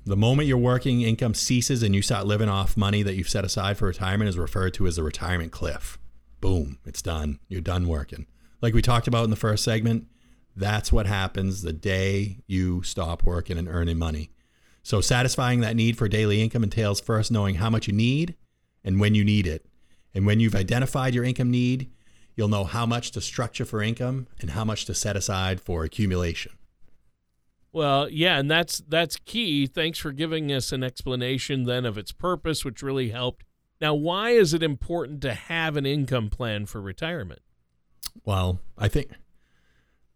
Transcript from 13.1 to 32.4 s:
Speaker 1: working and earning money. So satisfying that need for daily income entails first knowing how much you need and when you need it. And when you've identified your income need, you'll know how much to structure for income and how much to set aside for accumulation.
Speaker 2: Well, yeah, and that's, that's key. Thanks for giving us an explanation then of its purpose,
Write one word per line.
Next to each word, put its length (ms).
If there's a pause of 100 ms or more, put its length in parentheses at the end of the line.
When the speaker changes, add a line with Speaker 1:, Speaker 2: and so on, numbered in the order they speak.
Speaker 1:
working 340
and 80
earning 320
money. 320 (540)
So 160
satisfying 600
that 140
need 240
for 80
daily 340
income 220
entails 380
first 320
knowing 240
how 120
much 200
you 40
need 440 (480)
and 160
when 160
you 80
need 240
it. 180 (480)
And 100
when 140
you've 160
identified 600
your 100
income 260
need, 400 (460)
you'll 120
know 160
how 220
much 260
to 80
structure 440
for 180
income 460 (120)
and 100
how 140
much 200
to 100
set 220
aside 440
for 240
accumulation. 680 (1200)
Speaker 2:
Well, 360
yeah, 300
and 120
that's, 360
that's 300
key. 500
Thanks 320
for 140
giving 400
us 180
an 140
explanation 800
then 200
of 140
its 140
purpose, 520